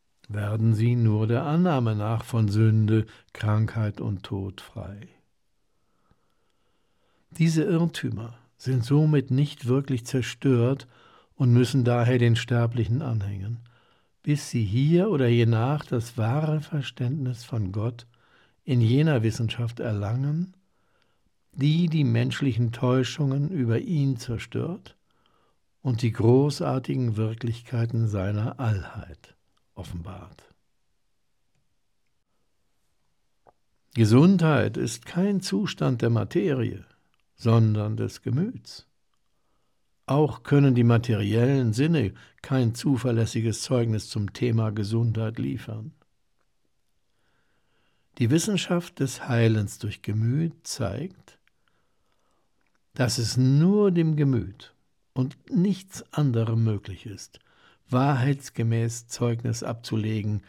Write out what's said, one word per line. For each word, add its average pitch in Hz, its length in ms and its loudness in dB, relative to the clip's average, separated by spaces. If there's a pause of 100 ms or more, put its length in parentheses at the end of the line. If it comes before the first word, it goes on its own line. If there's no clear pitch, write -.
(280)
werden 107 460 0
sie 117 220 2
nur 107 320 2
der 117 160 0
Annahme 147 500 2
nach 107 300 -2
von 110 240 0
Sünde, 110 580 4 (260)
Krankheit 107 680 -2
und 104 240 -6
Tod 95 360 -8
frei. 101 480 -14 (2250)
Diese 165 320 0
Irrtümer 147 760 -2 (200)
sind 127 280 -2
somit 147 460 2
nicht 139 360 0
wirklich 131 380 -2
zerstört 127 840 0 (480)
und 123 160 4
müssen 123 320 4
daher 120 340 2
den 117 160 4
Sterblichen 117 680 0
anhängen, 104 600 -6 (640)
bis 147 260 -2
sie 120 140 0
hier 147 440 2
oder 135 200 2
jenach 120 560 2
das - 340 -6
wahre 151 420 0
Verständnis 127 840 -6
von 104 260 -4
Gott 107 380 -6 (560)
in 127 160 2
jener 131 420 4
Wissenschaft 113 560 -2
erlangen, 123 760 -4 (1000)
die 156 300 2
die 156 160 0
menschlichen 120 720 0
Täuschungen 131 760 0
über 127 300 0
ihn 139 380 0
zerstört - 800 -8 (840)
und 113 200 -2
die 120 80 0
großartigen 131 1080 2
Wirklichkeiten 113 920 -2
seiner 104 500 -2
Allheit - 800 -6 (400)
offenbart. 95 760 -14 (3500)
Gesundheit 127 840 4
ist 120 300 -6
kein 190 360 -2
Zustand 147 600 -4
der 120 80 0
Materie, 117 760 -2 (520)
sondern 110 600 2
des 110 260 -8
Gemüts. 165 680 -6 (1160)
Auch 151 360 0
können 143 320 6
die 120 80 4
materiellen 117 880 2
Sinne 135 420 0 (280)
kein 123 320 0
zuverlässiges 113 880 0
Zeugnis 117 460 -2
zum 101 240 -6
Thema 110 400 0
Gesundheit 110 680 -2
liefern. 120 540 -8 (2250)
Die 113 120 2
Wissenschaft 175 680 -2
des - 300 -6
Heilens 110 500 2
durch - 240 -10
Gemüt 120 640 -2
zeigt, - 720 -8 (1600)
dass 120 220 0
es 117 180 -2
nur 165 540 4
dem 165 240 2
Gemüt 135 580 -2 (420)
und 131 220 -2 (140)
nichts - 640 -2
anderem 113 500 0
möglich 104 440 -4
ist, - 340 -18 (480)
wahrheitsgemäß 127 1200 0
Zeugnis 117 560 -4
abzulegen 107 840 -4